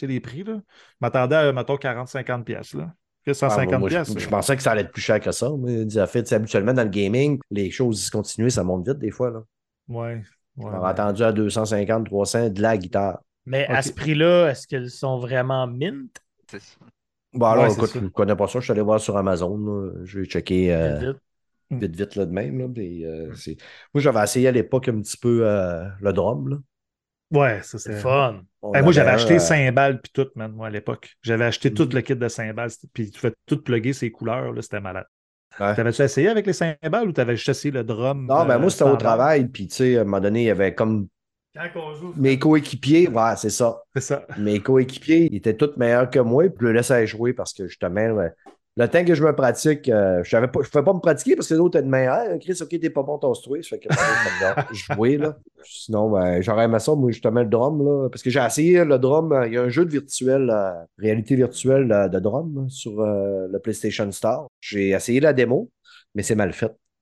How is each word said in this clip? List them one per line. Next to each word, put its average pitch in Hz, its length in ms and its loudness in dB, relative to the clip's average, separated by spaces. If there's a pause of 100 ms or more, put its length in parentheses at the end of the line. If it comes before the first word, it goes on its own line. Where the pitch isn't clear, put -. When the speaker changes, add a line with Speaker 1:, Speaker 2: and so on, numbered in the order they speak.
Speaker 1:
sais, 135 60 -6
les 131 120 -4
prix, 123 240 -12
là. 220 100 -10
Je 208 80 -10 (400)
m'attendais 127 340 2
à, 147 160 6
mettons, 131 260 -2
quarante, 123 320 -6
cinquante 123 360 -6
piastres, 110 320 -10
là. 165 160 -10 (320)
Que 143 60 0
Speaker 2:
Ah, - 20 -2
moi, - 0 -
Speaker 1:
cent 139 160 0
cinquante 127 300 2
Speaker 2:
moi, 98 100 0
je, 165 60 0
Speaker 1:
piastres, 147 240 -4
Speaker 2:
je 95 60 -8
Speaker 1:
là. - 60 -10
Speaker 2:
pensais 104 240 0
que 131 60 -4
ça 120 100 2
allait 107 100 0
être 90 100 -8
plus - 100 -12
cher 110 180 2
que 92 120 -4
ça. 120 260 -4
Mais, 110 420 -2
en 92 80 2
fait, 120 240 -2
habituellement, 110 420 0
dans 123 100 2
le 107 60 -2
gaming, 120 500 0 (100)
les 101 220 -4
choses 120 260 -2
discontinuées, 110 540 -4
ça 101 120 0
monte 90 240 -4
vite 143 120 -4
des 107 120 -6
fois, 123 200 -4
là. 113 120 -12 (440)
Speaker 1:
Ouais, 117 280 -10
ouais, 110 60 -12 (360)
Speaker 2:
On 107 240 -10
Speaker 1:
ouais. 92 80 -2
Speaker 2:
attendu 104 340 0
à 113 80 4
deux 104 180 0
cent 110 160 -2
cinquante, 104 420 -2
trois 98 180 -2
cents 117 240 0
de 98 120 -4
la 113 160 2
guitare. 95 420 -4 (260)
Speaker 3:
Mais 135 220 -4
à 135 100 -2
Speaker 1:
Ok. 135 60 0
Speaker 3:
ce - 100 -8
prix-là, 165 560 2
est-ce - 180 -8
qu'elles 123 240 -8
sont 131 280 -6
vraiment 127 480 -2
mint? 135 520 -10 (300)
Speaker 4:
C'est 101 120 -16
ça. - 160 -20 (560)
Speaker 2:
Bon, 120 140 0
alors, 117 180 6
Speaker 1:
Ouais, 110 60 6
c'est 101 60 0
Speaker 2:
écoute, 110 120 0
Speaker 1:
ça. 127 100 -8
Speaker 2:
je 107 60 -4
ne 90 40 -6
connais 101 260 0
pas 98 120 0
ça. 127 120 -4
Je 127 60 -4
suis 127 60 -2
allé 107 100 0
voir 107 180 2
sur 101 180 -2
Amazon, 95 400 0
là. 101 340 -6 (120)
Je 95 160 -12
vais 92 60 -6
checker, 90 480 0
euh, 80 240 0
Speaker 3:
Vite, 78 100 -6 (640)
vite. 123 100 -6
Speaker 2:
vite, 85 140 -6
vite, 101 200 -8
là, 98 120 -2
de 82 40 -8
même, 127 280 -6
là. 127 120 -6
Puis, 87 340 -10
euh, 80 260 -10
Speaker 1:
Mm. 80 40 -16
Speaker 2:
c'est, - 220 -14 (360)
moi, 143 80 0
j'avais 120 220 4
essayé 127 260 2
à - 20 4
l'époque 127 360 0
un 110 140 -2
petit - 160 -10
peu, 117 300 2
euh, 90 360 -2 (160)
le 98 140 0
drum, 98 360 -2
là. 71 80 -4 (760)
Speaker 1:
Ouais, 135 320 2
ça, - 160 -14
Speaker 3:
C'est 113 140 -12
Speaker 1:
c'est 104 60 -8
Speaker 3:
fun. 127 420 0 (200)
Speaker 2:
On 104 120 -6
Speaker 1:
Hey, 139 100 4
moi, 175 80 8
j'avais 147 180 6
Speaker 2:
avait 113 120 4
Speaker 1:
acheté 117 120 4
Speaker 2:
un, 175 40 8
euh, - 20 4
Speaker 1:
cymbales 139 600 4
puis - 140 -20
tout, 135 220 0
man, 110 160 -10
moi, 110 160 -12
à - 20 -10
l'époque. 107 540 -8
J'avais 117 220 2
acheté 117 240 0
Speaker 2:
Mhm. 107 60 -2
Speaker 1:
tout 147 160 2
le 127 100 0
kit 135 140 -2
de 117 120 -2
cymbales, 113 420 -8 (240)
puis 107 180 -6
tu - 80 -20
fais 113 140 -2 (120)
tout 151 160 -2
plugger 120 320 -2
ses 123 180 -6
couleurs, 120 420 -6
là, 117 80 -8
c'était 104 180 -10
malade. 95 260 -10 (540)
Speaker 2:
Ouais. 101 160 0
Speaker 1:
T'avais-tu 117 280 0
essayé 139 260 2
avec 214 160 0
les 185 80 0
cymbales 165 540 -2
ou 175 40 -2
t'avais 120 240 0
juste - 140 -4
essayé 139 220 -4
le 127 120 -4
drum, 127 440 -4
Speaker 2:
Non, 147 180 4
ben, 127 100 4
Speaker 1:
euh, 120 40 2
Speaker 2:
moi, 175 100 2
c'était 170 140 0
au 139 120 8
Speaker 1:
standard? 113 40 2
Speaker 2:
travail, 123 480 4
puis, 98 200 -10
tu - 80 -14
sais, 127 220 2
à 113 40 4
un - 20 2
moment 101 160 0
donné, 104 240 0
il - 20 2
y 113 60 4
avait 95 240 2
comme 110 320 0 (480)
Speaker 3:
Quand 165 200 -10
on 151 200 -10
joue, 175 200 -14
Speaker 2:
mes 135 220 4
coéquipiers, 151 720 4
ouais, 113 280 2
c'est 110 120 -4
ça. 117 320 0 (140)
Speaker 1:
C'est 135 60 -2
ça. 143 240 -4 (120)
Speaker 2:
Mes 104 220 0
coéquipiers, 131 720 2
ils 104 60 -4
étaient 110 180 0
tous 147 220 0
meilleurs 123 320 2
que 135 100 2
moi, 123 300 4
puis - 120 -10
je 120 60 2
les 113 60 4
laissais 120 340 2
jouer 117 260 -4
parce - 200 -8
que, 92 140 -10
justement, 98 400 -2
le, 98 240 0 (460)
le 117 120 4
temps 175 160 4
que 170 100 4
je 147 80 2
me 156 100 6
pratique, 143 540 0
euh, 98 340 4
je - 100 -8
savais 127 180 2
pas, 156 120 -2
je - 80 -6
pouvais 143 140 2
pas 190 100 4
me 180 60 -6
pratiquer 170 380 2
parce - 100 -6
que 160 60 -2
l'autre 170 240 2
était 135 80 2
de 135 40 -2
main, « 131 220 2
Ah, 185 280 -2
Chris, 180 220 -8
ok, 156 60 -8 (100)
t'es 160 120 -4
pas - 140 -2
bon, 147 140 -6
tosse-toi. » 135 460 -4
Fait - 160 -12
que, - 80 -14
non, - 760 0 (100)
je 110 200 -8
jouais, 117 220 2
là. 147 220 -4 (260)
Sinon, 107 480 -2
ben, 90 300 2
j'aurais 113 240 2
aimé 113 140 2
ça, 151 140 0
moi, 131 160 2
justement, 113 300 0
le 117 80 2
drum, 131 380 0
là, 139 240 0
parce - 120 -14
que 131 80 -4
j'ai 131 160 2
essayé 170 380 4
le 139 160 4
drum, 151 320 2
euh, 127 160 4
il 113 60 -4
y 120 40 -2
a 123 60 2
un 123 60 0
jeu 156 160 2
de 160 60 -2
virtuel, 131 580 0
euh, 98 240 0 (260)
réalité 110 380 0
virtuelle, 127 520 2
euh, 101 200 4
de 92 100 -2
drum, 135 340 -2
là, 135 140 -6
sur, 113 320 -8
euh, 98 500 -2
le 95 100 -4
PlayStation 104 520 -4
Store. 123 380 -4 (100)
J'ai 98 300 -2
essayé 117 320 2
la 151 100 6
démo, 131 400 0 (420)
mais 104 80 -4
c'est 113 140 -2
mal 101 160 2
fait. - 220 -4 (280)